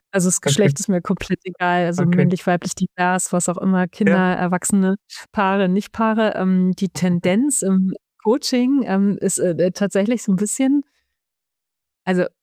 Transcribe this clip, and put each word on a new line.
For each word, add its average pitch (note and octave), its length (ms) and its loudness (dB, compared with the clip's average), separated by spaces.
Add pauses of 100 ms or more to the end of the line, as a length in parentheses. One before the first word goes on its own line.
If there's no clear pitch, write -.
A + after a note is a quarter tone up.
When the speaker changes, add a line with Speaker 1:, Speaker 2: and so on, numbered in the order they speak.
(120)
Speaker 1:
Also F#3 160 0
das F3+ 100 -2
Speaker 2:
Okay. - 100 -4
Speaker 1:
Geschlecht C#3+ 320 2
ist - 80 -10
mir F3+ 140 0
komplett - 420 -4
egal. F3+ 420 0
Also F3+ 180 -2
Speaker 2:
Okay. F3 120 2
Speaker 1:
männlich, F3+ 300 2
weiblich, F3 280 -2
divers, F3+ 580 -2
was F3 160 0
auch E3+ 100 -4
immer, F#3 300 0
Kinder, G3 300 0
Speaker 2:
Ja. F#3 160 2
Speaker 1:
Erwachsene, F#3+ 640 0 (360)
Paare, F#3+ 360 0
nicht F#3+ 240 -2
Paare. A3 440 0
Ähm, F#3 420 2
die F#3+ 120 -2
Tendenz F#3 720 0
im F#3+ 300 2 (300)
Coaching, B3+ 640 0
ähm, G3 340 0
ist, - 180 -2
äh, F3 340 0
tatsächlich G#3 500 -2
so G#3 100 0
ein F#3 40 2
bisschen, C4 480 0 (1200)
also F3+ 200 0 (180)